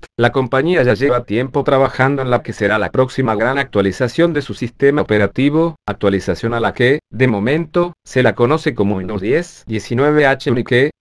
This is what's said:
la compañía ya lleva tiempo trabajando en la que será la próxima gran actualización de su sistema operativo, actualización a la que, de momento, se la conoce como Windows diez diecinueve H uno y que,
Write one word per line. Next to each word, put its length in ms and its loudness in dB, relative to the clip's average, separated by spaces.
la 140 2
compañía 540 0
ya 100 2
lleva 300 0
tiempo 400 -4
trabajando 580 2
en 80 -4
la 140 0
que 80 -10
será 260 0
la 140 -4
próxima 420 0
gran 240 0
actualización 760 0
de 100 -4
su 120 -10
sistema 480 0
operativo, 720 0
actualización 680 -2
a 60 -2
la 120 0
que, 280 2
de 160 0
momento, 680 0
se 180 0
la 140 2
conoce 360 0
como 260 -2
Windows 220 -6
diez 460 -4
diecinueve 640 0
H 240 0
uno 80 0
y 40 -4
que, 260 2